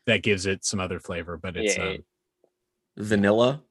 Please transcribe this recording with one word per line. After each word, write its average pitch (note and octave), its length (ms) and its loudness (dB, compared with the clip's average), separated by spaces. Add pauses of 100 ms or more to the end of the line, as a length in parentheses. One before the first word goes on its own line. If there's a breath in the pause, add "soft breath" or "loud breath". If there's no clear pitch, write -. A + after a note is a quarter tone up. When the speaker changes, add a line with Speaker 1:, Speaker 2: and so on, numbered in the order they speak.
Speaker 1:
that A2 160 2
gives G2 240 0
it F#2+ 180 -2
some G2+ 160 -4
other F2+ 180 -4
flavor, E2+ 380 -10
but F2 200 -10
it's, G2+ 200 0
Speaker 2:
Yeah, F#2+ 80 -4
Speaker 1:
um, F#2+ 80 -4
Speaker 2:
yeah. - 60 -10 (1000)
Speaker 3:
Vanilla? G#2+ 760 4